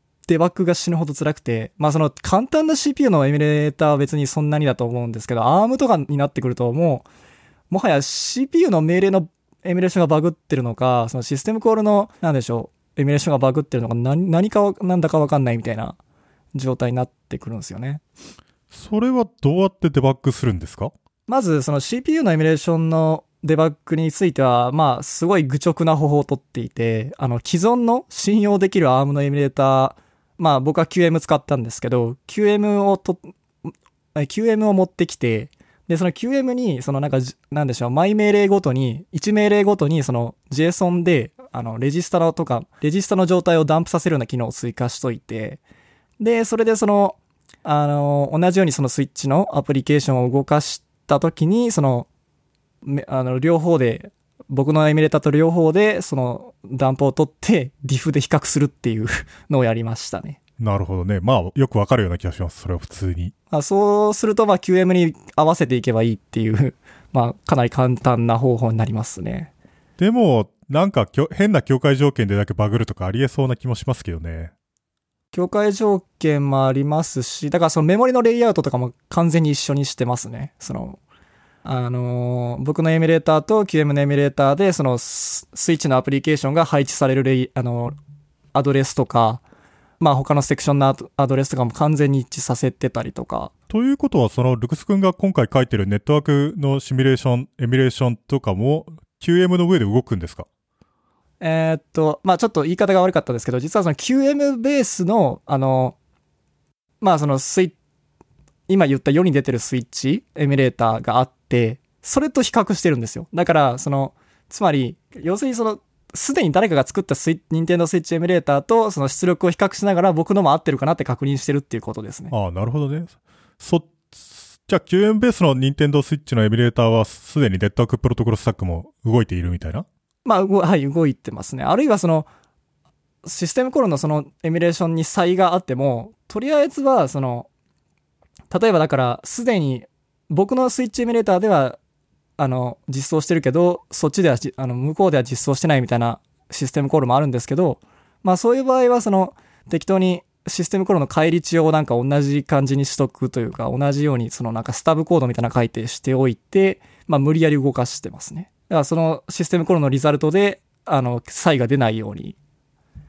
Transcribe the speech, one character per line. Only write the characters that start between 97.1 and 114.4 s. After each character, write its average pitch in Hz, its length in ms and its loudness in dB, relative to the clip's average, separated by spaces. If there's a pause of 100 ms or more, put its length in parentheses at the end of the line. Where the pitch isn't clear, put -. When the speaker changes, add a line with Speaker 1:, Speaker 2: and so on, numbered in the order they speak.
Speaker 2:
ー - 20 0
シ - 100 -2
ョ 127 80 2
ン、 123 140 -4 (100)
エ 127 80 -2
ミ 120 60 -2
ュ 127 60 4
レ 131 100 4
ー - 20 -4
シ - 140 -2
ョ 123 60 2
ン 117 60 -4
と - 240 -4
か 104 140 -2
も、 135 320 -2 (320)
キ - 140 0
ュ 175 60 6
ー 180 40 6
エ 180 60 4
ム 180 100 2
の 175 80 2
上 180 140 4
で 113 40 0
動 104 200 2
く - 100 -4
ん 92 60 -4
で 82 80 -10
す - 80 -18
か？ - 100 -16 (920)
Speaker 1:
え 160 360 0
ー - 20 -4
っ - 40 -16 (100)
と、 156 300 0
ま 185 120 2
あ、 170 40 -2
ち 233 80 0
ょ - 20 4
っ 220 40 -10
と 156 100 0
言 160 100 0
い 185 40 -4
方 196 180 2
が 185 80 6
悪 185 100 2
か - 80 2
っ - 40 -4
た - 80 -6
で 117 60 -4
す - 60 -10
け 120 80 -4
ど、 127 60 0
実 147 180 -4
は 208 60 2
そ 165 80 0
の 147 40 0
キ - 200 -4
ュ 269 60 4
ー 277 100 2
エ 294 40 2
ム 285 220 0
ベ 269 240 0
ー 233 40 2
ス - 200 -4
の、 180 400 0
あ 139 140 -2
の、 131 380 0 (1040)
ま 190 140 4
あ、 156 40 2
そ 147 80 -2
の 139 120 2
ス - 220 -2
イ-、 180 160 0 (920)
今 190 180 4
言 135 100 2
っ 135 40 -2
た - 100 0
世 160 140 4
に 180 80 2
出 135 100 2
て - 100 -2
る 120 60 -2
ス - 180 -6
イ 123 40 -2
ッ - 100 -10
チ、 147 340 -4 (120)
エ 147 100 -2
ミ 139 80 0
ュ 135 40 0
レ 131 100 4
ー 120 40 -6
タ 113 260 -2
ー 104 40 -12
が 117 160 0
あ 127 40 4
っ 123 80 -4 (180)
て、 120 320 0 (200)
そ - 200 -2
れ 294 100 -2
と 269 100 0
比 240 100 0
較 214 220 0
し 180 80 -4
て - 80 2
る 147 80 2
ん 120 40 -4
で 113 80 -6
す - 100 -14
よ。 165 160 -12
だ 165 100 0
か - 80 0
ら、 135 260 2
そ 147 120 -6
の、 139 240 -2 (340)